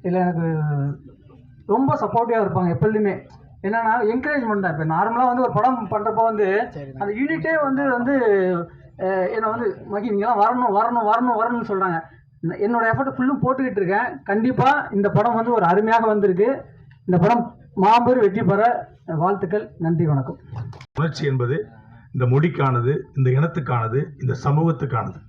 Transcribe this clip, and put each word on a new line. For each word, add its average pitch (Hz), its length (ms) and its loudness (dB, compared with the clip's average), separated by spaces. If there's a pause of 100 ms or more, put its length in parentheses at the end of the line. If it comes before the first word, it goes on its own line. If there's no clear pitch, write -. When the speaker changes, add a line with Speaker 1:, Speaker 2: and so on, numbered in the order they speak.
Speaker 1:
இதுல 180 80 -2
எனக்கு 165 480 0 (1040)
ரொம்ப 269 300 2
சப்போர்ட்டிவா 233 480 0
இருப்பாங்க 180 260 0
எப்பொழுதுமே. 208 580 0 (340)
என்னன்னா 226 540 0
என்கரேஜ்மெண்ட் 262 440 -2
தான். 165 200 -2
இப்ப 156 60 -2
நார்மலா 220 400 0
வந்து 247 160 0
ஒரு - 120 0
படம் 240 340 0
பண்றப்போ 214 360 -2
வந்து 214 460 0 (300)
அந்த 202 140 -4
யூனிட்டே 311 480 -2
வந்து, 269 280 0
வந்து, 247 240 0 (840)
அ, 190 300 -2
என்னை 220 200 -2
வந்து 226 440 -4
"மகி 208 200 -4
நீங்களாம் 202 280 0
வரணும், 240 320 2
வரணும், 226 340 0
வரணும், 233 320 2
வரணும்னு" 240 280 -2
சொல்றாங்க. 185 340 -2 (420)
என்னோட 226 500 -2
எஃபர்ட் 262 240 -4
ஃபுல்லும் 262 280 0
போட்டுக்கிட்டு 254 360 0
இருக்கேன். 202 420 -2
கண்டிப்பா 247 680 2
இந்த 202 180 0
படம் 226 240 2
வந்து 233 200 0
ஒரு 208 120 2
அருமையாக 220 400 4
வந்திருக்கு. 208 600 2 (400)
இந்த 180 220 4
படம் - 280 0 (180)
மாபெரும் 233 480 4
வெற்றி 202 220 2
பெற 202 440 2 (180)
வாழ்த்துக்கள். 185 640 -2 (100)
நன்றி, 165 260 0
வணக்கம். 135 340 -2 (600)
Speaker 2:
உணர்ச்சி 147 260 -4
என்பது 131 420 -2 (440)
இந்த 127 280 2
மொழிக்கானது, 139 580 0 (160)
இந்த 127 160 2
இனத்துக்கானது, 131 760 -2 (140)
இந்த - 240 -4
சமூகத்துக்கானது. 143 720 -2 (120)